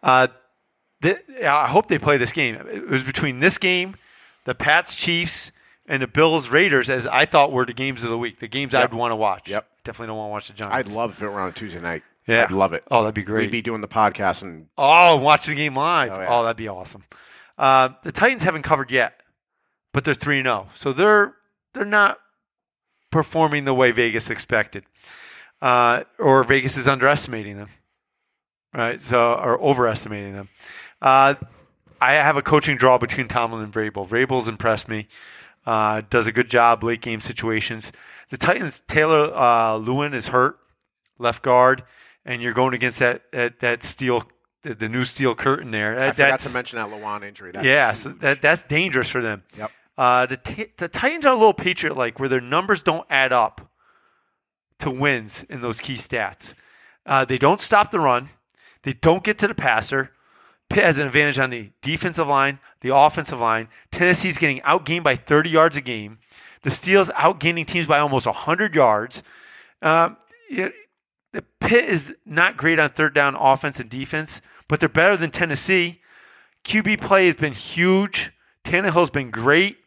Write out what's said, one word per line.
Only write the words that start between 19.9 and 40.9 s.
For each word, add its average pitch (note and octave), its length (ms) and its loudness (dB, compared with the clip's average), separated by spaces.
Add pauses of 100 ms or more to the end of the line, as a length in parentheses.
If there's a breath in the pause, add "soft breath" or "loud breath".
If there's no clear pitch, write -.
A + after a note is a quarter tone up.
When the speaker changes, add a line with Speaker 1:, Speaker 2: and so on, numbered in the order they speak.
Speaker 1:
but C#3 120 -4
they're D3 100 0
three C#3+ 240 -2
and C3 100 -2
oh. G2+ 260 -2
So - 180 -6
they're, G#3 420 4 (400)
they're B3+ 100 -4
not G3+ 340 0 (920)
performing D3+ 540 0
the C3+ 100 2
way B2+ 160 6
Vegas A2+ 400 0
expected, G#2+ 540 -4 (760 loud breath)
uh, B2 440 2 (160)
or C3+ 240 6
Vegas C3 320 0
is B2+ 100 -2
underestimating B2+ 680 0
them, G2+ 120 -16 (1040)
right? A#2 300 -4
So, A#2+ 300 2
or A#2+ 280 -2
overestimating G#2+ 760 -2
them. G2 120 -16 (540 loud breath)
Uh, C3+ 320 6 (680)
I C3 140 4
have D3+ 220 2
a C#3+ 60 -4
coaching D3 340 2
draw B2+ 220 6
between A#2 280 -4
Tomlin A2+ 380 -4
and G#2 80 -14
Vrabel. G#2 360 -6
Vrabel's B2 380 0
impressed A2 420 -4
me. G#2+ 200 -8 (580 loud breath)
Uh, G#2+ 420 0
does A#2 200 0
a A2+ 40 -6
good A#2+ 160 0
job A#2 360 4
late A#2 160 -2
game A2+ 200 -8
situations. A2 680 -6 (400 loud breath)
The C3+ 60 -12
Titans, F3 500 -2
Taylor, D#3 500 2
uh, A#2 400 2
Lewin C3 380 -4
is A#2 140 -8
hurt, B2+ 300 2 (600)